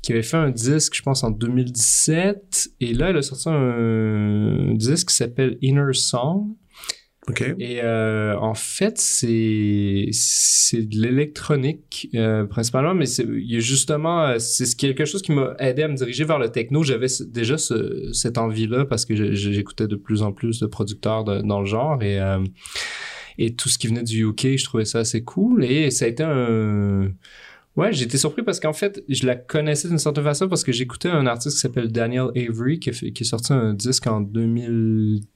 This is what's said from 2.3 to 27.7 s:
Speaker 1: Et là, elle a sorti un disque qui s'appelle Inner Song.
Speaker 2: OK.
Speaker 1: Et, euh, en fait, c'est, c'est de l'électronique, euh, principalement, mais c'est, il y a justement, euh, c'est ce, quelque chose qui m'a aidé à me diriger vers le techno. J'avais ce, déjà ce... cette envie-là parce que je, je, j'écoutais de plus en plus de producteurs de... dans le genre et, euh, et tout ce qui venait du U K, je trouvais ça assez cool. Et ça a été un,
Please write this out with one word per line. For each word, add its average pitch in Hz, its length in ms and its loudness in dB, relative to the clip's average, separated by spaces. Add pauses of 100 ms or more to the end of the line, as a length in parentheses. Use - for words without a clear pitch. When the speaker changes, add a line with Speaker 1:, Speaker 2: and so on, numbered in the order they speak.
Speaker 1:
Et 120 120 -2
là, 147 200 2
elle 170 60 2
a 139 40 2
sorti 139 280 -6
un 110 1200 2
disque 120 360 0
qui - 60 2
s'appelle 123 460 0
Inner 135 320 2
Song. 180 640 -2 (720)
Speaker 2:
OK. 123 140 -2 (180)
Speaker 1:
Et, 120 240 -6
euh, 110 560 0
en 110 160 -2
fait, - 420 -2
c'est, 107 1120 2
c'est - 760 2
de 107 100 -2
l'électronique, 139 1160 0
euh, 110 320 2
principalement, 131 480 0
mais 160 100 2
c'est, 117 260 -2
il 110 200 -4
y 117 60 0
a - 20 2
justement, 151 680 0
euh, 127 140 2
c'est 123 260 -2
ce, 120 100 0
quelque 139 300 0
chose 190 160 -4
qui 160 120 0
m'a 135 260 2
aidé 135 240 0
à 156 40 0
me 147 80 -2
diriger 123 280 -2
vers 156 160 0
le 113 100 2
techno. 123 320 0
J'avais 131 260 0
ce, - 160 -4
déjà 117 360 -2
ce... - 520 -4
cette 117 280 -2
envie-là 113 460 0
parce 113 200 -2
que 113 100 0
je, 104 200 2
je, 101 160 0
j'écoutais 101 360 -2
de 104 100 -2
plus 104 260 0
en 101 80 0
plus 113 280 -4
de 120 60 0
producteurs 110 580 -4
de... 101 200 -2
dans 104 160 0
le 98 80 -2
genre 123 340 0
et, 101 180 0
euh, 95 200 2 (1000)
et 113 160 0
tout - 160 -4
ce - 80 0
qui - 80 -4
venait 117 160 0
du 113 240 0
U 107 80 0
K, 131 240 0
je 131 60 0
trouvais 110 220 0
ça - 120 -2
assez 113 260 -2
cool. 208 400 2
Et 139 280 2
ça 127 140 0
a - 20 4
été 117 160 -2
un, 107 880 2 (680)